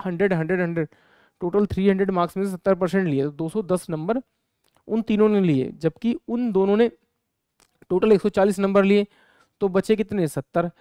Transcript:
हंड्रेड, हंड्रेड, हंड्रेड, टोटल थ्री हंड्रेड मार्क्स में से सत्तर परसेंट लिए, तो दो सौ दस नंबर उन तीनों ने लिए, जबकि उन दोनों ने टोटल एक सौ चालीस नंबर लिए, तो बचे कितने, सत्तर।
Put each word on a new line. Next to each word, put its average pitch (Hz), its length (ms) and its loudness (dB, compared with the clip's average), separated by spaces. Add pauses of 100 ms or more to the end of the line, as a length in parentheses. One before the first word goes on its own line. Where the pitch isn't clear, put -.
हंड्रेड, 190 280 0
हंड्रेड, 170 280 -2
हंड्रेड, 165 280 -2 (520)
टोटल 202 260 0
थ्री 190 220 0
हंड्रेड 196 220 0
मार्क्स 175 260 0
में 190 80 -2
से 196 80 -4
सत्तर 190 220 0
परसेंट 180 340 -2
लिए, 135 160 0
तो 147 60 -2
दो 156 180 -8
सौ 214 140 -4
दस 185 280 -4
नंबर 180 320 -4 (640)
उन 226 160 -2
तीनों 214 260 2
ने 208 120 2
लिए, 147 320 0
जबकि 226 460 -4 (100)
उन 240 240 -4
दोनों 196 240 2
ने 233 120 4 (1000)
टोटल 190 220 2
एक 196 80 4
सौ 214 80 0
चालीस 196 300 0
नंबर 196 260 2
लिए, 202 220 2 (540)
तो 202 80 0
बचे 190 280 0
कितने, 202 320 -2
सत्तर। 170 420 -4 (100)